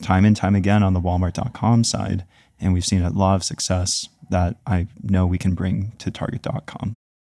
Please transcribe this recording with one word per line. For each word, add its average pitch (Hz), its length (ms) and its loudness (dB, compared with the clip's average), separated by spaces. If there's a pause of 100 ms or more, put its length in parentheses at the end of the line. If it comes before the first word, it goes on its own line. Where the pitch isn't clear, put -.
time 95 220 4
and 107 140 6
time 98 180 2
again 101 260 2
on 95 120 2
the 87 80 0
Walmart 90 320 0
dot - 200 -4
com 117 300 2
side, 95 400 -4 (340)
and 92 160 0
we've 90 120 0
seen 95 160 2
a 87 80 0
lot 95 260 2
of 92 80 -2
success - 640 -4 (220)
that 90 260 0 (100)
I 92 220 0 (160)
know 92 220 2
we 90 120 0
can 92 180 0
bring 98 420 -2
to - 120 -8
Target - 340 -6
dot - 240 -6
com. - 260 -8 (280)